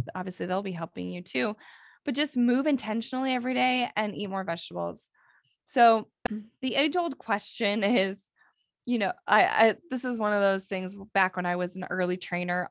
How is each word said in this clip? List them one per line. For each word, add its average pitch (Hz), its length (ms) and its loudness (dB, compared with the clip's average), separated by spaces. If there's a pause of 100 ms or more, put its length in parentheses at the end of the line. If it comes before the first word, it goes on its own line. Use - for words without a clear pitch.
(140)
obviously 185 300 -6
they'll 185 180 -2
be 196 100 -6
helping 175 360 -8
you 180 140 -8
too, 233 340 -2 (480)
but 269 100 -2
just 285 220 -2
move 247 300 4
intentionally 254 680 -2
every 247 220 -2
day 254 420 0
and 208 180 -2
eat 196 140 -6
more 190 160 -4
vegetables. 175 640 -6 (580)
So 233 420 6 (260)
<clears throat> 214 280 -14
the 262 120 -2
age-old 320 440 0
question 208 680 -2
is, 196 380 2 (640)
you 240 120 2
know, 202 140 0 (140)
I, 208 180 6
I, 226 300 4 (160)
this 254 140 -4
is 247 140 -2
one 208 140 0
of 208 80 2
those 196 240 2
things 185 320 -6 (180)
back 190 220 2
when 180 100 -2
I 175 100 0
was 180 200 -2
an 185 140 -8
early 185 260 0
trainer 180 540 -4